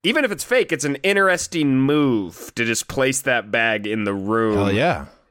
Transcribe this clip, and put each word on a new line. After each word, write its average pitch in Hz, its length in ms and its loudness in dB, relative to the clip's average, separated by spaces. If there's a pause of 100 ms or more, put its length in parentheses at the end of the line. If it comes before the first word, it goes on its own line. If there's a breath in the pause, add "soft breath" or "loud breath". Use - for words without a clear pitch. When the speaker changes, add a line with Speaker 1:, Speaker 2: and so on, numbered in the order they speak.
Speaker 1:
even 294 220 2
if 202 60 -2
it's 160 120 -8
fake, 247 280 0
it's 147 140 -4
an 143 120 -2
interesting 175 800 2
move 135 760 0
to 117 100 -2
just 113 220 -2
place 131 360 0
that 113 280 -2
bag 113 360 0
in 110 180 -2
the 101 80 0
room. 107 420 0
Speaker 2:
Hell 101 160 2
yeah. 107 340 0 (260)